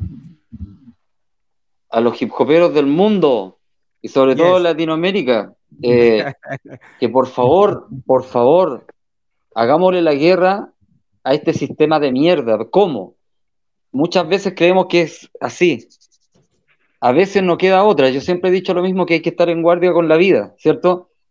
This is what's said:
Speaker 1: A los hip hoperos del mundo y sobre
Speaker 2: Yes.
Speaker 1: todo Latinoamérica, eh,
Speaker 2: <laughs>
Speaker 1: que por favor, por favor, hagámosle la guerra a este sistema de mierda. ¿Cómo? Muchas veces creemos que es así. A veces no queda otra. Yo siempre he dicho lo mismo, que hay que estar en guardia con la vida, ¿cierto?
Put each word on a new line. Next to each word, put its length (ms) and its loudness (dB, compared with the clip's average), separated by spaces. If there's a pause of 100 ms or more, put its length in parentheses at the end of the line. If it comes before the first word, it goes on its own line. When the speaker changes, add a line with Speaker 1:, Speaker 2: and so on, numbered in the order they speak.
(1900)
Speaker 1:
A 120 -2
los 180 -2
hip 160 -6
hoperos 380 2
del 140 0
mundo 720 0 (420)
y 60 -12
sobre 260 2
Speaker 2:
Yes. 100 0
Speaker 1:
todo 140 4
Latinoamérica, 960 -2 (300)
eh, 400 2
Speaker 2:
<laughs> 760 -16
Speaker 1:
que 80 -2
por 200 0
favor, 600 0 (200)
por 160 2
favor, 640 0 (640)
hagámosle 480 2
la 140 0
guerra 580 0 (500)
a 120 0
este 180 -2
sistema 460 -2
de 120 -2
mierda. 460 0 (140)
¿Cómo? 420 -2 (800)
Muchas 360 -2
veces 280 -2
creemos 320 2
que 160 0
es 260 -12 (100)
así. 480 -2 (1160)
A 60 2
veces 320 0
no 140 0
queda 260 2
otra. 280 2
Yo 100 -4
siempre 280 -4
he 40 2
dicho 200 -2
lo 80 -2
mismo, 240 -2
que 100 -2
hay 60 -2
que 100 -4
estar 180 0
en 120 -2
guardia 300 2
con 160 0
la 80 4
vida, 420 2
¿cierto? 520 -2 (220)